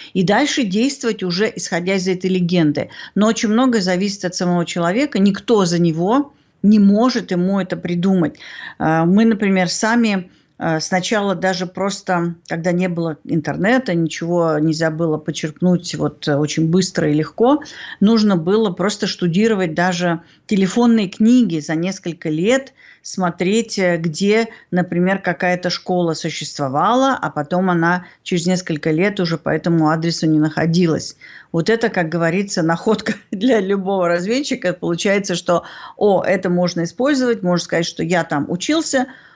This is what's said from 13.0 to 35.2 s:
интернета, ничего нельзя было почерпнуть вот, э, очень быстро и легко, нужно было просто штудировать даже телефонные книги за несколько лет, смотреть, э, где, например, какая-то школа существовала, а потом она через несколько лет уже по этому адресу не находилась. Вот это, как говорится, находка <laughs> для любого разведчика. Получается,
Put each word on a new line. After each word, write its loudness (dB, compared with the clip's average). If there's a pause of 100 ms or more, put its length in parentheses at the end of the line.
интернета, 0
ничего 0
нельзя 0
было -2
почерпнуть -2
вот, -4
э, 2
очень 0
быстро 0
и 2
легко, 2 (380)
нужно 4
было 0
просто -4
штудировать 0
даже 0 (260)
телефонные 2
книги 2
за -4
несколько -4
лет, 0 (320)
смотреть, -2
э, 2
где, 0 (240)
например, 0
какая-то -2
школа -2
существовала, -2
а -4
потом -2
она 0 (180)
через -2
несколько -2
лет 0
уже -2
по -6
этому 2
адресу -2
не 4
находилась. 0 (360)
Вот -2
это, 0
как -2
говорится, -2
находка 0
<laughs> -16
для 2
любого 0
разведчика. -2
Получается, -2